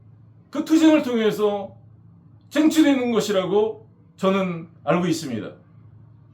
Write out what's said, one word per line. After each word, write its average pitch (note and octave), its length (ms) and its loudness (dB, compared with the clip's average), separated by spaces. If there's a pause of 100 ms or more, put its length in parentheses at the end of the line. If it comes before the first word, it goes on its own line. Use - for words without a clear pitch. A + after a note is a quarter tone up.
(500)
그 D4+ 160 -6
투쟁을 D#4 380 4
통해서 G#3 760 -2 (720)
쟁취되는 C#4+ 640 2
것이라고 G#3 760 -2 (300)
저는 F#3+ 500 -2 (160)
알고 F3 240 0
있습니다. B2 420 -6 (840)